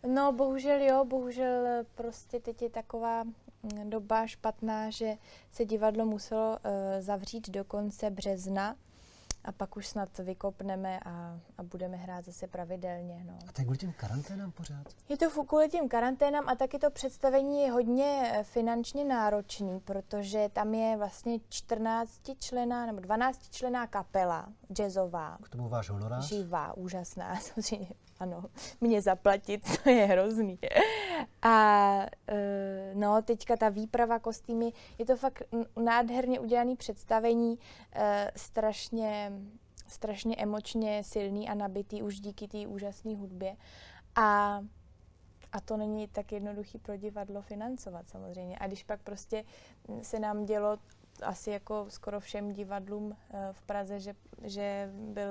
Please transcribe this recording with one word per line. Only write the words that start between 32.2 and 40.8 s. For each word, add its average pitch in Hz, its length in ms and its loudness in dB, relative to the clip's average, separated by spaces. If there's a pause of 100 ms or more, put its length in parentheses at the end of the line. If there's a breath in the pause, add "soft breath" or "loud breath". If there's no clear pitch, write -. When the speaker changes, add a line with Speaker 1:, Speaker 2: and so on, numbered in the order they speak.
Speaker 1:
eh, 196 680 -2
no, 208 260 6
teďka 226 360 0
ta 220 120 4
výprava, 226 500 2
kostýmy, 233 540 -2 (240 loud breath)
je 233 80 -2
to 254 100 6
fakt 262 360 -2
n-, 233 140 -2 (180)
nádherně 240 560 4
udělaný 240 360 2
představení, 233 840 2 (340 loud breath)
eh, 202 420 2
strašně, 214 960 -2 (560)
strašně 220 480 -4
emočně 208 680 -2